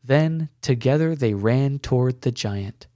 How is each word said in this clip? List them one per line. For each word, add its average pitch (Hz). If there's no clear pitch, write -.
Then 156
together 143
they 120
ran 131
toward 127
the 123
giant 101